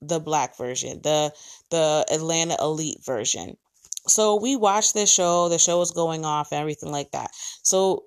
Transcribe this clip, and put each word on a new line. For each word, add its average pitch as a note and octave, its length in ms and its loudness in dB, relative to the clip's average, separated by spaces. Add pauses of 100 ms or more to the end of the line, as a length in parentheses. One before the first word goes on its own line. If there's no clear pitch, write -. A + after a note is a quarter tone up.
the D#3+ 180 -4
black D3+ 380 -2
version, B2+ 480 -8
the, D3+ 280 2 (380)
the D#3 400 2
Atlanta E3 500 0
elite D#3 460 -4
version. G#2+ 500 -4 (520)
So G#3+ 260 4
we A#3+ 220 0
watched G#3 380 2
this G3+ 180 4
show, F3 360 4
the E3+ 120 0
show F3 180 4
was F3 140 0
going D#3+ 320 -2
off D3+ 260 -2
and D3 100 -2
everything D3+ 300 -8
like C#3+ 220 -6
that. - 180 -6 (320)
So F#3+ 440 2